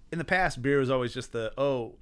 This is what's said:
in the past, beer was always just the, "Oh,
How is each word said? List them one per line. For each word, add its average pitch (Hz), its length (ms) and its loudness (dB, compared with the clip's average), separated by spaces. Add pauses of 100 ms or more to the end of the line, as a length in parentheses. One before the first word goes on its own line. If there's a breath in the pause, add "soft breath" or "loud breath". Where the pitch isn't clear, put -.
(100)
in 165 80 -4
the 160 60 -4
past, 175 380 0
beer 143 160 4
was 131 120 2
always 127 220 0
just 123 200 -8
the, 113 260 -6
"Oh, 131 440 0